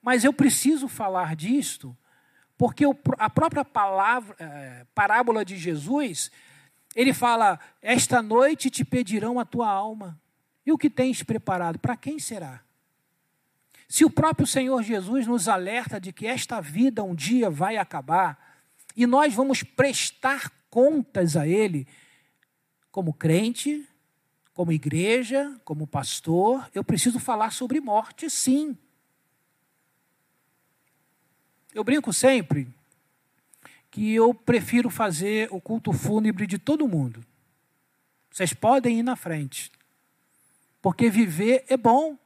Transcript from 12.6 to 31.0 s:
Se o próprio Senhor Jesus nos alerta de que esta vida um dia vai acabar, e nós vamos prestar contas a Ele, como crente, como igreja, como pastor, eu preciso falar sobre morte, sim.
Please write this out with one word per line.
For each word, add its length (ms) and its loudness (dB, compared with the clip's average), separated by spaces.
Se 160 4
o 60 8
próprio 380 2
Senhor 340 0
Jesus 460 -2
nos 200 -2
alerta 540 -4
de 100 -14
que 140 -12
esta 340 -6
vida 440 0
um 100 -6
dia 360 0
vai 280 -2
acabar, 840 -2
e 100 2
nós 280 4
vamos 280 0
prestar 920 -2
contas 680 2
a 120 0
Ele, 400 0
como 220 -4
crente, 720 0
como 180 -2
igreja, 920 -2
como 220 -8
pastor, 880 -2
eu 100 -6
preciso 360 0
falar 320 -2
sobre 280 -4
morte, 500 -4
sim. 480 0